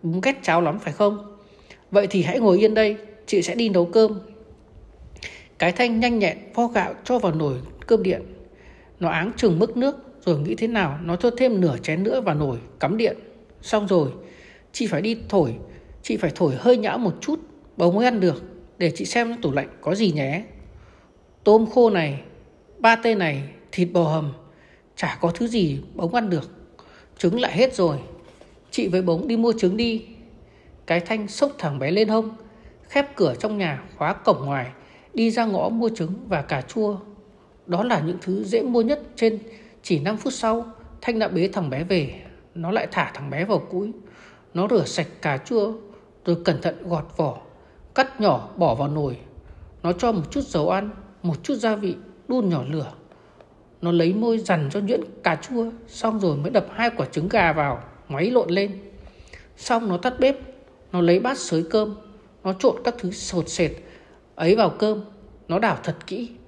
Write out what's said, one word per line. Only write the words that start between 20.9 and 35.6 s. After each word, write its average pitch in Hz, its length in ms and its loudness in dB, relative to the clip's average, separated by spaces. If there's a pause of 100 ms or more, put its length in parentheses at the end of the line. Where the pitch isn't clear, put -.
Tôm 214 220 8
khô 233 240 6
này, 151 300 0 (580)
ba 226 180 6
tê 226 180 2
này, 156 280 0 (300)
thịt 180 200 2
bò 175 100 4
hầm, 151 300 0 (640)
chả - 240 -4
có 170 100 2
thứ 233 160 -4
gì 175 340 0 (140)
Bống 170 200 -6
ăn 226 160 0
được. 151 200 -4 (680)
Trứng 185 220 2
lại 233 120 0
hết 254 220 2
rồi. 165 220 2 (760)
Chị 214 180 -2
với 185 140 2
Bống 180 260 0
đi 233 80 0
mua 226 160 2
trứng 196 240 2
đi." 226 300 -2 (800)
Cái 170 140 0
Thanh 208 280 -4
xốc 277 300 0
thằng 143 200 -4
bé 131 120 -2
lên 214 180 2
hông, 220 220 0 (520)
khép 277 340 -2
cửa 123 220 2
trong 214 200 -4
nhà, 151 240 -4 (140)
khóa 156 160 -2
cổng 147 320 0
ngoài, 131 260 -4 (440)
đi 226 160 2
ra 226 160 0
ngõ 190 220 0